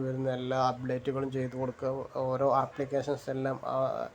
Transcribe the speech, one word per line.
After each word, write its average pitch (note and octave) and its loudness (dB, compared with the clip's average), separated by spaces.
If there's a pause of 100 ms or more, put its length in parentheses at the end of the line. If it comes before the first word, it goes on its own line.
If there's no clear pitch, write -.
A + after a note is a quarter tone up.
വരുന്ന C3 0
എല്ലാ B2+ 0 (100)
അപ്ഡേറ്റുകളും B2+ -2
ചെയ്ത് B2+ -2
കൊടുക്കുക. C3 -2
ഓരോ C3+ 2 (140)
ആപ്ലിക്കേഷൻസ് C3+ -2
എല്ലാം, C3 -2 (160)
ആ, C3 0